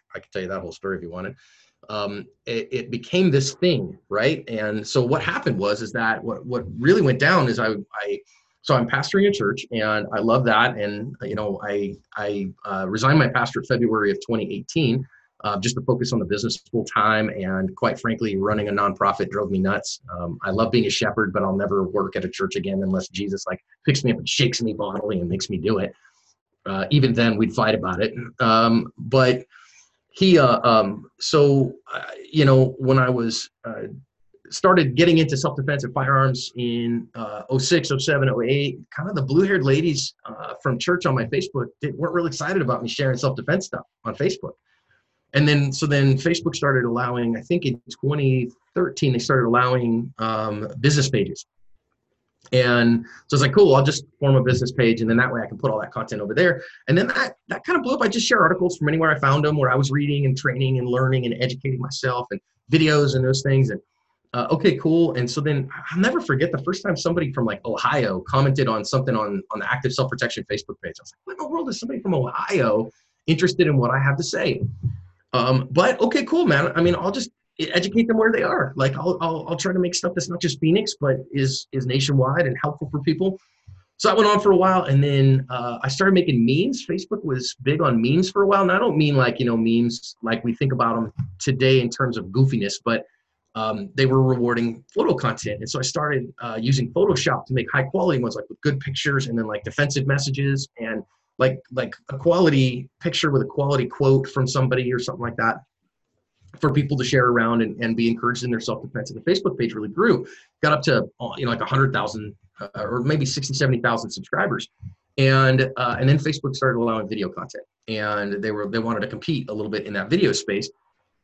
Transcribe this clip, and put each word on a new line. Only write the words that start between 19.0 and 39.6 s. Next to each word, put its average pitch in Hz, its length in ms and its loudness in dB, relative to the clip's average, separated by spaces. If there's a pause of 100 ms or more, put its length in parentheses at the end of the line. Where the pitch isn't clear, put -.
drove 101 200 -4
me 95 80 0
nuts. 98 440 -2 (100)
Um, 87 300 -8
I 98 80 -4
love 113 200 0
being 117 140 2
a 98 60 0
shepherd, 104 420 -2
but 101 100 -2
I'll 95 140 0
never 98 280 0
work 95 320 -4
at 95 100 -4
a - 20 -6
church 98 280 -6
again 95 260 -4
unless 92 260 -2
Jesus, - 380 -8
like, - 180 -10 (220)
picks 135 180 0
me 117 80 2
up - 60 -4
and - 100 -10
shakes - 320 -2
me 110 140 -2
bodily 101 460 -4
and 87 100 -4
makes 95 180 -4
me 98 80 -6
do 95 220 0
it. - 160 -4 (720)
Uh, 98 240 -4
even 135 240 4
then, 110 240 2
we'd 110 160 0
fight 110 200 2
about 92 280 -4
it. 110 100 -2 (280)
Um, 113 580 4
but 127 440 2 (680)
he, 185 280 6
uh, 123 240 6
um, 107 560 2
so, 139 540 4 (180)
uh, - 120 -8 (280)
you 151 140 4
know, 131 340 6
when 131 200 4
I 127 100 4
was, 117 400 -2 (160)
uh, 107 200 -10 (640)
started 165 460 4
getting 170 220 6
into 151 180 2
self-defense 139 480 -4
and 120 100 -10
firearms 135 640 0
in, 117 580 -2
uh, 107 340 -10
oh 135 80 0
six, 156 360 0
oh 135 40 2
seven, 139 320 0
oh 117 140 0
eight, 135 360 -2 (160)
kind 160 140 -6
of 208 60 -6
the 147 80 -2
blue-haired 170 420 2